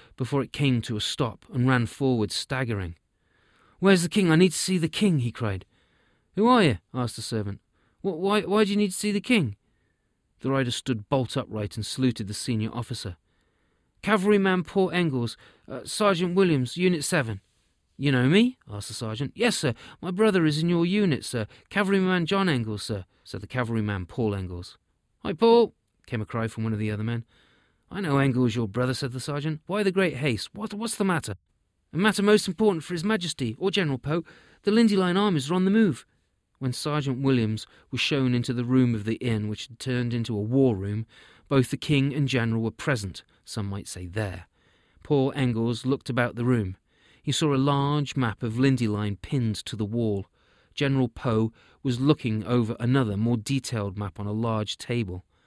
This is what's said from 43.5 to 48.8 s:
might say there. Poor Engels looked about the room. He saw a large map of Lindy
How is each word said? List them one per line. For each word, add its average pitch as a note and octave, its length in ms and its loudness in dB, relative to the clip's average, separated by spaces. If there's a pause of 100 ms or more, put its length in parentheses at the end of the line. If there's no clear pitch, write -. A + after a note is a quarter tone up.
might G2 220 -8
say F2+ 180 -12
there. F2+ 420 -6 (540)
Poor C#3 340 0
Engels A#2 500 -2
looked C3 240 -2
about A#2+ 260 -2
the A#2+ 80 -4
room. A2+ 320 0 (480)
He D3 80 -4
saw D3 240 0
a - 20 2
large C#3+ 600 0
map A#2 260 -2
of A2+ 160 -4
Lindy B2+ 300 4